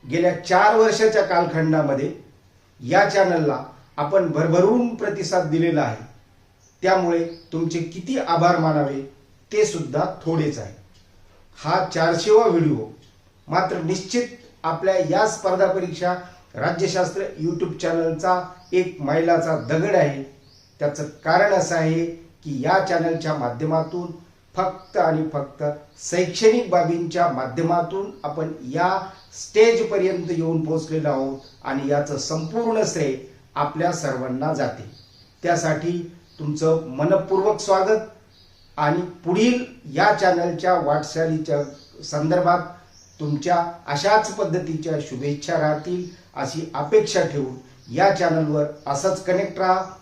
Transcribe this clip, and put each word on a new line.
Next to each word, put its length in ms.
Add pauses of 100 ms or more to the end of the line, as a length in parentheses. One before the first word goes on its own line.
गेल्या 340
चार 380
वर्षाच्या 460
कालखंडामध्ये 880 (680)
या 300
चॅनलला 520 (360)
आपण 340
भरभरून 640
प्रतिसाद 560
दिलेला 320
आहे, 220 (800)
त्यामुळे 420 (280)
तुमचे 280
किती 380
आभार 400
मानावे 420 (520)
ते 140
सुद्धा 380 (200)
थोडेच 340
आहे. 160 (840)
हा 280
चारशेवा 600
व्हिडिओ, 400 (600)
मात्र 340
निश्चित 560 (260)
आपल्या 340 (120)
या 180
स्पर्धा 380
परीक्षा 480 (420)
राज्यशास्त्र 680 (180)
YouTube 380
चॅनलचा 640 (320)
एक 280
मैलाचा 680
दगड 280
आहे. 260 (580)
त्याचं 240 (200)
कारण 280
असं 240
आहे 420 (260)
की 180
या 180
चॅनलच्या 540
माध्यमातून 800 (420)
फक्त 420
आणि 260 (100)
फक्त 300 (380)
शैक्षणिक 680
बाबींच्या 580
माध्यमातून 840 (140)
आपण 280 (140)
या 220 (440)
स्टेजपर्यंत 1000
येऊन 340
पोहोचलेलो 440
आहोत 300 (260)
आणि 260
याचं 280
संपूर्ण 680
श्रेय 280 (420)
आपल्या 360
सर्वांना 640
जाते. 360 (520)
त्यासाठी 500 (460)
तुमचं 500
मनपूर्वक 720
स्वागत 480 (680)
आणि 240 (220)
पुढील 400 (280)
या 220
चॅनलच्या 600
वाटचालीच्या 840 (420)
संदर्भात 600 (540)
तुमच्या 440 (220)
अशाच 480
पद्धतीच्या 680
शुभेच्छा 600
राहतील 440 (300)
अशी 400
अपेक्षा 480
ठेवून 320 (400)
या 180
चॅनलवर 540 (200)
असंच 380
कनेक्ट 340
राहा. 240 (200)